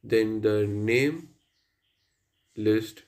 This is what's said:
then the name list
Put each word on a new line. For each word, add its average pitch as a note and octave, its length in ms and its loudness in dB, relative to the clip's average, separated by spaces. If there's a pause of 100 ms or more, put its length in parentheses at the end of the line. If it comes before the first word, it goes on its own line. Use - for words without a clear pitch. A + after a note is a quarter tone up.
then A2 380 0
the G#2+ 260 2
name B2 600 -2 (1300)
list G#2+ 520 0